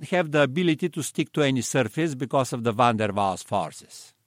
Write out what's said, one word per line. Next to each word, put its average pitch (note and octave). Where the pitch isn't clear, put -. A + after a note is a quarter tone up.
have F3
the D3
ability E3
to D3+
stick -
to D#3
any C3+
surface C#3+
because C3
of B2
the A#2
van A#2+
der G#2+
Waals G2
forces. -